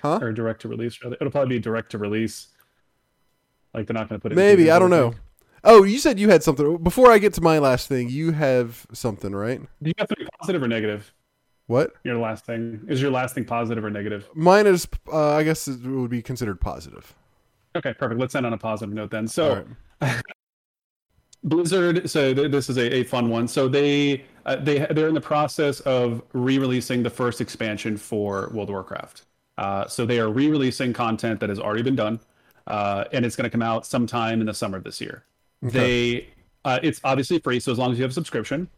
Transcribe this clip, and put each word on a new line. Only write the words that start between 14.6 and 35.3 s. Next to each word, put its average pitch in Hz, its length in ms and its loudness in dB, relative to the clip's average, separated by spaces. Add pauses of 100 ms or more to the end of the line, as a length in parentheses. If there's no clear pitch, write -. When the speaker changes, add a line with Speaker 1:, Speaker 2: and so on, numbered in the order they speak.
Speaker 1:
is, 185 200 4 (240)
uh, 151 200 2
I 151 120 2
guess 156 240 -2
it 127 140 -8
would 127 300 -4
be 120 100 -4
considered 113 380 -6
positive. - 560 -10 (600)
Speaker 2:
Okay, 139 180 -4
perfect. 117 260 -4
Let's 127 160 -4
end 131 100 -2
on 113 80 -2
a 110 40 -6
positive 107 360 -6
note 107 160 -8
then. 110 180 -4
So, 156 220 0
Speaker 1:
All 107 140 -2 (380)
right. 120 260 -2
Speaker 2:
<laughs> - 60 -20 (1120)
Blizzard, 170 640 2
so 139 240 2
th-, 139 180 0
this 139 180 0
is 127 80 -2
a, 120 180 0
a 127 80 2
fun 120 260 0
one. 117 180 0
So 135 200 0
they, 143 560 2 (220)
uh, 135 120 -2
they, 139 220 0 (120)
they're 156 160 2
in 160 60 2
the 147 80 0
process 147 600 0
of 123 400 0 (120)
re-releasing 127 680 0
the 117 60 -2
first 123 320 -2
expansion 107 560 -6
for 101 560 -4
World 101 160 -6
of 101 40 -6
Warcraft. - 500 -12 (340)
Uh, 98 300 -2
so - 180 -4
they 120 140 0
are 110 100 2
re-releasing 131 640 0
content 113 460 -2
that 104 100 -4
has 101 100 -4
already 110 240 -4
been 131 120 0
done, 113 240 -2 (480)
uh, 101 440 -2
and 123 140 0
it's 113 100 -4
gonna 120 140 -4
come 120 120 -2
out 113 240 -2
sometime 113 540 -2
in 110 80 0
the 107 60 -4
summer 98 240 -6
of 90 60 -12
this - 180 -12
year. - 240 -14 (400)